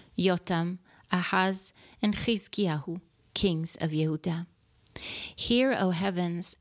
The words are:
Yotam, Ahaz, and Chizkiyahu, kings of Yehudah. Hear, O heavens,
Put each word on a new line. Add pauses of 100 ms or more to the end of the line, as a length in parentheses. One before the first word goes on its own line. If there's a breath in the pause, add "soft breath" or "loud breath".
(180 loud breath)
Yotam, (340 soft breath)
Ahaz, (280 loud breath)
and
Chizkiyahu, (320)
kings
of
Yehudah. (920 loud breath)
Hear,
O
heavens,